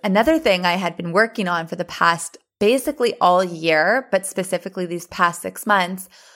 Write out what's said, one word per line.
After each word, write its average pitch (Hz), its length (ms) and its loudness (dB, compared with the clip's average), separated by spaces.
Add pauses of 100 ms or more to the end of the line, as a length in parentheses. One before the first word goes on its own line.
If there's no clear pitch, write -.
another 233 360 4
thing 185 260 2
I 175 100 2
had 180 220 -4
been 170 160 -6
working 214 360 0
on 170 180 -2
for 170 100 -10
the 175 80 -4
past, 170 520 -2 (220)
basically 254 600 0
all 180 240 4
year, 170 680 0
but 190 160 -2
specifically 185 600 -6
these 170 200 -8
past 170 360 -2
six 185 240 -10
months, 190 420 0 (280)